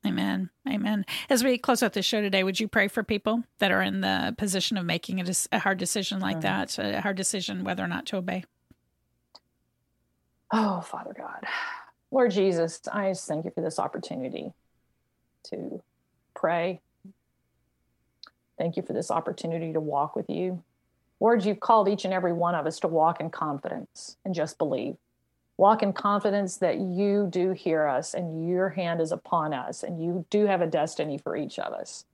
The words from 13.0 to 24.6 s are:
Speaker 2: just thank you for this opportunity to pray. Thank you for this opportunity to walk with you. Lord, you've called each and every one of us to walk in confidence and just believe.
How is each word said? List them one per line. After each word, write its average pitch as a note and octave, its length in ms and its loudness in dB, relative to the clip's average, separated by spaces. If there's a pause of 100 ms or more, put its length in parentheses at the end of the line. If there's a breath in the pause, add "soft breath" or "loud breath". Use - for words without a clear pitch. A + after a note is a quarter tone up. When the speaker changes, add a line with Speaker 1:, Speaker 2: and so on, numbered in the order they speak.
Speaker 2:
just F#3 160 -4
thank D#3+ 180 -4
you F#3 100 -4
for F#3 60 -4
this D#3+ 180 -2
opportunity - 720 -6 (1000)
to - 320 -10 (520)
pray. E3+ 460 0 (1800)
Thank E3 180 -2
you F#3+ 60 -4
for - 100 -6
this D3 180 -2
opportunity E3 640 -2
to D#3 80 2
walk D3 360 0
with - 140 -4
you. F3+ 320 -2 (580)
Lord, A3 240 6
you've G#3 160 0
called G#3+ 280 6
each G3+ 160 0
and F#3+ 100 0
every F3+ 180 2
one E3+ 220 2
of D#3 120 0
us D#3+ 140 -4
to F3 80 0
walk D#3+ 320 4
in D#3+ 100 -4
confidence - 960 -8
and F#3 100 -2
just D#3+ 240 -2
believe. C3+ 380 -2 (640)